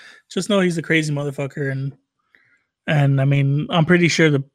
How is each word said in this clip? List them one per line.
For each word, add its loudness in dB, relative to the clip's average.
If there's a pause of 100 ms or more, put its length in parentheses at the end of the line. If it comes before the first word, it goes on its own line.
(300)
just -6
know 2
he's 0
a -6
crazy 0
motherfucker, -6
and, -6 (920)
and, 2
I 0
mean, 0
I'm 2
pretty 2
sure 2
the, 0 (100)